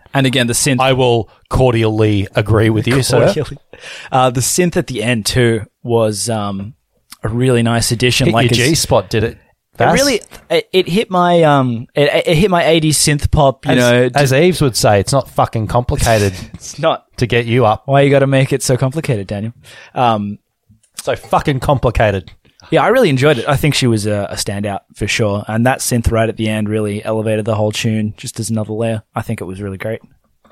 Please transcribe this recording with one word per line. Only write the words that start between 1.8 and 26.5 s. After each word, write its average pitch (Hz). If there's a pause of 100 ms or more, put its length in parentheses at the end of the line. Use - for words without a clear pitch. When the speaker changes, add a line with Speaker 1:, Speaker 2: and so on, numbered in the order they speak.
Speaker 2:
agree 110
with 107
you, 127
sir. 120
Speaker 1:
Cordially. 147 (540)
Uh, 131
the 127
synth 175
at 170
the 120
end, 113
too, 117 (160)
was, 113
um, 101 (480)
a 113
really 120
nice 117
addition. 123
Speaker 2:
Hit 110
Speaker 1:
Like, 117
Speaker 2:
your 120
Speaker 1:
it's 117
Speaker 2:
G-spot, 127
did -
it? 120
Speaker 1:
It -
Speaker 2:
Vass? 131
Speaker 1:
really, 269 (300)
it, 160
it 185
hit 175
my, 175
um, 127
it, 147
it 170
hit 196
my 170
eighties 156
synth -
pop, 139
you 135
Speaker 2:
As, 127
Speaker 1:
know, 123 (100)
Speaker 2:
as 143
Speaker 1:
just -
Speaker 2:
Eves 160
would 131
say, 104
"It's 92
not 139
fucking 123
complicated 117 (120)
Speaker 1:
<laughs> -
It's -
not. 147
Speaker 2:
to 127
get 120
you 117
up." 110
Speaker 1:
Why 139
you 143
gotta 139
make 135
it 131
so 131
complicated, 131
Daniel? 104 (400)
Um, 107 (640)
Speaker 2:
So 127
fucking 151
complicated. 113 (400)
Speaker 1:
yeah, 143
I 170
really 233
enjoyed 135
it. 104
I 143
think 147
she 131
was 107
a, 104
a 92
standout 101 (120)
for 104
sure. 104
And 113
that 131
synth 120
right 113
at 110
the 110
end 107